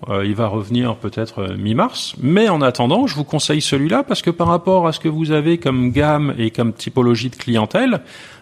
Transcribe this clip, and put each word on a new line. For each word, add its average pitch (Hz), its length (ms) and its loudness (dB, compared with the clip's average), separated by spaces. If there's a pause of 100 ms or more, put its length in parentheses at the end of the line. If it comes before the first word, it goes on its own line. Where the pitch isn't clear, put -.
(100)
Euh, 98 160 0
il 104 80 0
va 110 140 0
revenir 110 480 -2
peut-être, 110 420 -6
euh, 95 180 -6
mi-mars. « 117 640 -2
Mais 190 300 2
en 156 100 0
attendant, 135 460 2
je 165 80 -6
vous 143 100 -4
conseille 151 380 -2
celui-là 160 400 0
parce 247 180 -4
que - 80 -2
par 170 200 0
rapport 175 380 2
à 160 60 0
ce - 80 -10
que 165 80 -2
vous 156 240 -2
avez 156 240 2
comme 127 360 0
gamme 147 440 2
et 113 140 0
comme 113 240 0
typologie 120 560 0
de - 60 -12
clientèle, 160 640 0 (420)